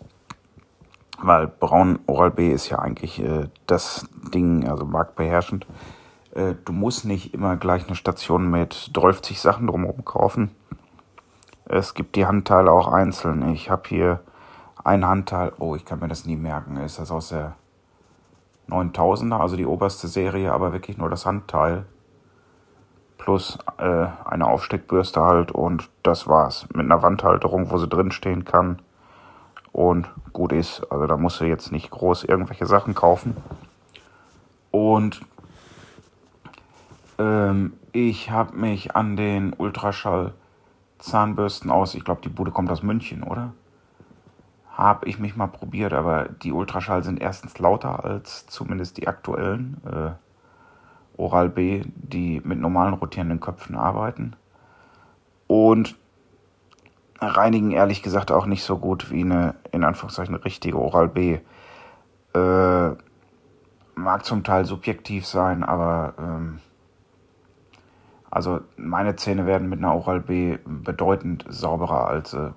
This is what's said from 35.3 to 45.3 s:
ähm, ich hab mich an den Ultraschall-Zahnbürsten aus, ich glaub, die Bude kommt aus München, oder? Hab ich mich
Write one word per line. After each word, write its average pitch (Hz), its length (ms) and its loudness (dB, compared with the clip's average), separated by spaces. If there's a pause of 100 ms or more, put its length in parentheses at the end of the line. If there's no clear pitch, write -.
ähm, 101 560 2 (180)
ich 117 400 0
hab 110 220 0
mich 104 420 -4
an 107 200 0
den 101 360 0
Ultraschall-Zahnbürsten - 2250 -2
aus, 87 240 2
ich - 100 -12
glaub, 87 180 -2
die - 80 -8
Bude - 200 -4
kommt 90 200 -2
aus 82 120 -2
München, 110 400 -4
oder? 120 300 -8 (1200)
Hab 101 340 4
ich 101 120 -6
mich 104 180 -8